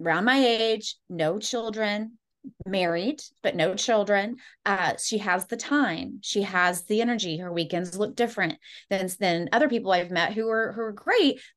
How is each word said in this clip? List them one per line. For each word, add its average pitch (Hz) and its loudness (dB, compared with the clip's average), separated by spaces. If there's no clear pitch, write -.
around 165 2
my 262 4
age, 226 2
no 170 0
children, 220 -4
married, 185 0
but 151 0
no 170 2
children. 208 2
Uh, 185 2
she 214 -2
has 190 0
the 233 -6
time, 208 -2
she - -2
has 180 2
the 214 0
energy. 208 -2
Her 180 -8
weekends 175 -4
look 208 -2
different 208 -2
than, 190 -2
than 175 0
other - 4
people 208 -2
I've 180 2
met 170 0
who 220 -4
are, 220 0
who 220 -8
are 220 -6
great, 339 2